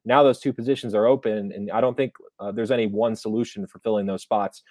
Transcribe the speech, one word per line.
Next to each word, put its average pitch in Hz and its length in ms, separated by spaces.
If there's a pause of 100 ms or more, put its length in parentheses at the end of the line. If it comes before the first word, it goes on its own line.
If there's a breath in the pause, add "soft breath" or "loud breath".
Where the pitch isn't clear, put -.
Now 131 180
those 131 160
two 131 140
positions 120 420
are 107 120
open, 107 440
and 101 180
I 113 120
don't 123 160
think, 131 160 (260)
uh, 98 140
there's 110 180
any 120 140
one 107 320
solution 110 500
for - 120
filling 107 260
those 95 160
spots. 104 500